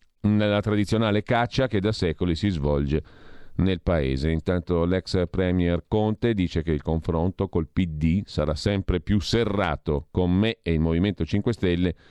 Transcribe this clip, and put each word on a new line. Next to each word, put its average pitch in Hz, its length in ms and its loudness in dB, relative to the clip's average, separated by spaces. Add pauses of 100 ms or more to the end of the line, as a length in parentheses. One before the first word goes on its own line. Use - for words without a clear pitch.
(220)
nella 104 380 2
tradizionale 107 600 0
caccia 120 440 0
che 110 140 0
da 104 120 0
secoli 87 420 0
si 101 160 0
svolge 73 520 0 (540)
nel 90 260 0
paese. 73 500 0
Intanto 85 520 0
l'ex 90 460 0
premier 90 560 0
Conte 110 480 0
dice 87 300 -2
che 82 80 0
il 73 100 -2
confronto 82 680 -2
col 82 240 -2
P 95 140 0
D 80 380 0
sarà 76 320 -2
sempre 98 440 -2
più 101 200 0
serrato. 98 920 -2
"Con 90 260 2
me 107 240 2
e 85 120 -2
il 78 80 2
Movimento 85 440 0
cinque 98 280 0
Stelle 87 420 0 (160)